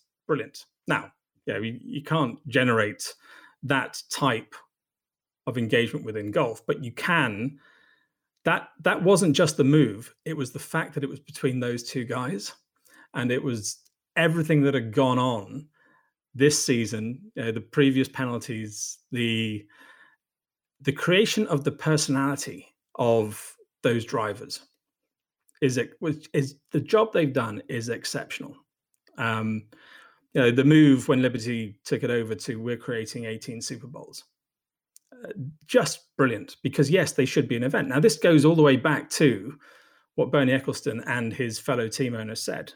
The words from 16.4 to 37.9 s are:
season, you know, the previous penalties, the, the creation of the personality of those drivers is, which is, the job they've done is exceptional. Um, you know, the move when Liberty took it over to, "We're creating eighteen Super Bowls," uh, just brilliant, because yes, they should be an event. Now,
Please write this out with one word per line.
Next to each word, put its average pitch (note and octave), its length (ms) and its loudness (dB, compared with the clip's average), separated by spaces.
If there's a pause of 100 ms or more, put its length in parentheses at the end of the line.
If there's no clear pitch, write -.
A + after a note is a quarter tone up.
season, A#2 560 -2 (160)
you B2 80 -6
know, A#2 80 -2
the A2 80 -4
previous C3 480 2
penalties, A2+ 920 -8 (140)
the, A2+ 520 -2 (1160)
the C3+ 100 -4
creation G#3 560 2
of C#3+ 160 0
the D#3 80 0
personality C#3+ 1040 -2 (220)
of A2+ 600 0 (280)
those A#2+ 200 2
drivers G#2+ 640 -8 (920)
is, C3 180 0 (220)
which D#3 320 -6
is, C3+ 240 -2 (160)
the D#3 80 0
job A3 320 2
they've D#3 200 2
done A2+ 360 -4
is A#2+ 220 -6
exceptional. - 680 -10 (600)
Um, A2 480 -4 (680)
you C#3 60 2
know, B2 100 6
the C3 140 4
move D3 440 8
when C3 140 4
Liberty A#2 640 -4
took A#2 180 -2
it A#2+ 80 -2
over A2+ 240 -2
to, A2 220 -8
"We're A#2 220 -6
creating A#2 480 -8
eighteen A2+ 340 -10
Super A#2 260 -12
Bowls," - 380 -18 (880)
uh, B3 200 -16 (340)
just - 500 -2
brilliant, A#2 460 0
because C3+ 280 0
yes, F3 220 2
they C3 140 0
should C3 220 0
be B2 80 -2
an A#2+ 60 -4
event. D#3 260 -2
Now, C3 120 0